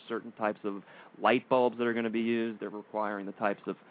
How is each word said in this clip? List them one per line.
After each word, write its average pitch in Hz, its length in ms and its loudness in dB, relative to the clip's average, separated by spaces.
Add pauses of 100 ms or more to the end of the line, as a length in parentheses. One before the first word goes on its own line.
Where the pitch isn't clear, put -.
certain 113 240 -6
types 107 320 -2
of 101 180 -6 (380)
light 117 280 4
bulbs 123 280 4
that 120 100 0
are 117 60 2
gonna 117 160 0
be 110 100 0
used. 113 400 0
They're 104 100 -6
requiring 104 560 -4
the 98 80 -8
types 101 340 -2
of 95 100 -4 (120)